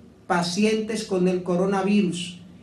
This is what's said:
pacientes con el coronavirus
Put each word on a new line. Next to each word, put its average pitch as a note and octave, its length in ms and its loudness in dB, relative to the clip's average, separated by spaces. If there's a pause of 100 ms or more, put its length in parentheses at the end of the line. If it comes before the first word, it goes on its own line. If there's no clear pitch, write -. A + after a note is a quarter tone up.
(280)
pacientes G#3 760 0
con F3+ 220 0
el F3+ 160 0
coronavirus F#3 1000 0 (220)